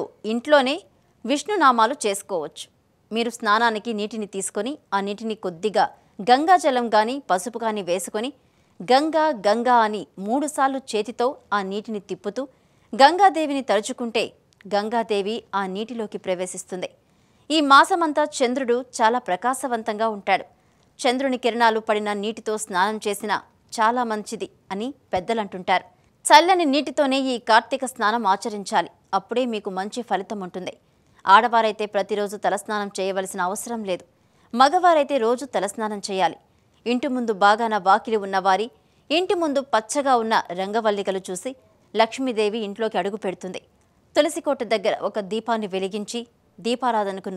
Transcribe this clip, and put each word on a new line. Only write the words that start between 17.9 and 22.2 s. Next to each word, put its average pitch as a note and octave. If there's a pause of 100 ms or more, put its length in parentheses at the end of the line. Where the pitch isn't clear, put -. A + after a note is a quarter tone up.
చంద్రుడు B3 (220)
చాలా A#3
ప్రకాశవంతంగా A3+
ఉంటాడు. G3 (540)
చంద్రుని B3+
కిరణాలు A3+
పడిన G#3 (140)